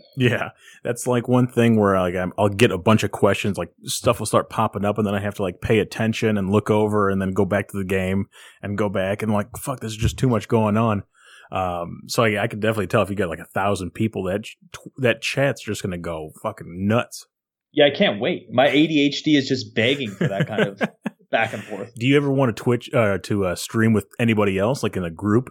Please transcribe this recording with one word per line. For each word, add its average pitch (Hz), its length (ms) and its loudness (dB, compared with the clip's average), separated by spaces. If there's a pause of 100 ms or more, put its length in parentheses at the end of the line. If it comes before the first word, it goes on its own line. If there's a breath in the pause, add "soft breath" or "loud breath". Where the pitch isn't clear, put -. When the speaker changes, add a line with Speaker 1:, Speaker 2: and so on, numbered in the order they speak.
(160)
Speaker 1:
Yeah. 117 340 0 (340 soft breath)
That's, - 220 -4
like, 123 220 0
one 123 200 4
thing 117 300 4
where, 98 200 4
like, 90 160 0
I'm, 90 240 -4
I'll 104 120 4
get 104 220 4
a 92 60 -4
bunch 107 260 4
of 98 80 -4
questions, 98 460 0
like, 87 120 -6 (140)
stuff - 340 -2
will 110 80 -8
start - 240 0
popping 107 340 -2
up, 104 140 0
and 107 80 2
then 101 80 -2
I 98 60 -2
have 101 140 -6
to, - 80 -6
like, 92 200 -6
pay 113 160 4
attention 110 600 0
and 95 120 -2
look 104 200 2
over 107 400 2
and 95 120 -2
then 95 100 -2
go 98 120 2
back 98 240 -2
to 101 100 -10
the 98 60 -6
game 95 420 -2 (360 loud breath)
and 101 160 -6
go 104 100 0
back 98 340 -2
and, 107 100 -2
like, 104 240 -2
"Fuck, 131 240 -8
there's 110 160 -10
just 110 220 -2
too 131 100 2
much 110 200 0
going 110 280 2
on." 110 280 0 (480 soft breath)
Um, 87 560 -6
so - 160 2
I, 104 180 0
I 110 60 -2
can 107 120 -8
definitely 107 280 -2
tell 113 140 2
if 92 80 -2
you 101 60 -6
got, 95 120 -2
like, 80 100 -8
a 85 80 -14
thousand 98 460 -2
people, 107 320 -2
that 95 200 -4
ch-, - 140 -18 (140)
tw-, - 260 -18
that 117 240 0
chat's 139 420 -2
just 104 180 -6
gonna 90 160 -6
go 82 340 -8 (100)
fucking 90 460 -6
nuts. - 380 -2 (460)
Speaker 2:
Yeah, 147 140 6
I 143 100 6
can't 127 240 0
wait. 143 300 -4
My 123 180 4
A 147 180 4
D 151 200 2
H 139 160 -2
D 156 140 4
is 139 120 2
just 113 260 -4
begging 127 360 0
for 190 180 -2
that 170 200 0
kind 214 140 -2
of 101 180 -4 (260)
Speaker 1:
<laughs> - 240 -14
Speaker 2:
back 113 220 0
and 110 100 -10
forth. 107 340 -12
Speaker 1:
Do 113 100 -2
you 139 100 4
ever 143 160 2
wanna 135 200 2
Twitch, 120 420 -2
uh, 104 300 2
to, 101 220 -2
uh, 87 80 0
stream 113 380 2
with 104 140 2 (120)
anybody 107 400 2
else, 117 240 0
like, 107 140 -2
in 92 80 -4
a 85 60 -4
group 104 400 0